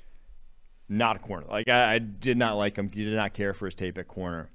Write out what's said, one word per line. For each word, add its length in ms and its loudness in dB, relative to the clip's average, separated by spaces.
Not 280 2
a 20 -12
corner. 320 -8
Like, 180 0
I, 280 6
I 20 4
did 400 0
not 160 4
like 240 0
him. 100 -2
Did 260 -4
not 200 0
care 180 -2
for 140 -6
his 80 -6
tape 240 -6
at 100 -10
corner, 460 -8